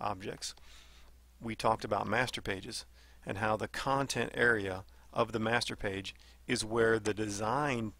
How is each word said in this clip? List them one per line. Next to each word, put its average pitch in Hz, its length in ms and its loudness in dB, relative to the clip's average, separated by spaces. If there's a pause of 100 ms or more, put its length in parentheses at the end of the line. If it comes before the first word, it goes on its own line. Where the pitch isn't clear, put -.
objects. 101 540 -6 (840)
We 113 160 -6
talked 113 280 4
about 107 220 0
master 117 340 2
pages 101 440 -6 (420)
and 104 120 -4
how 107 180 2
the 107 100 -2
content 135 680 0
area 101 500 2 (280)
of 113 200 0
the 110 80 0
master 113 340 0
page 98 400 -6 (320)
is 113 180 0
where 113 360 4
the 107 120 0
design 110 880 -2